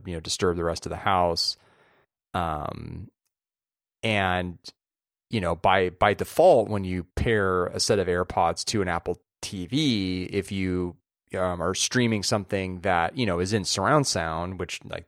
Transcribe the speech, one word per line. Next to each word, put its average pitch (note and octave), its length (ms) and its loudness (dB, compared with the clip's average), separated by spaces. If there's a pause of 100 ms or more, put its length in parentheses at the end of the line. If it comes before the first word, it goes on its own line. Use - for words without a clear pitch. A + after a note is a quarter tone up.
you F2+ 80 -6
know, D#2+ 60 -6
disturb F2 380 0
the E2+ 60 -2
rest E2 220 -2
of - 40 -8
the D#2+ 80 -6
house. F2 600 2 (760)
Um, D#2+ 760 -6 (920)
and, F2+ 560 0 (720)
you A2 120 0
know, E2+ 140 0
by, F#2+ 340 4
by G#2 260 2
default, B2+ 540 4
when G2+ 160 -2
you F2+ 200 -4 (100)
pair F#2+ 520 2
a G2 120 -6
set G#2 200 2
of F2+ 80 0
AirPods F2 580 0
to G#2+ 160 0
an F2+ 60 0
Apple F2 340 -4 (200)
T F2+ 260 -10
V, G2+ 560 0
if - 280 -4
you, F2+ 440 -2 (420)
um, F2+ 240 -2
are F#2 140 0
streaming A2+ 480 0
something F#2+ 580 -2
that, F2 340 2
you B2 100 0
know, F2 140 0
is F#2 140 0
in G2+ 100 0
surround B2+ 440 2
sound, E2+ 520 -4
which, F2 240 -6
like, E2+ 240 -12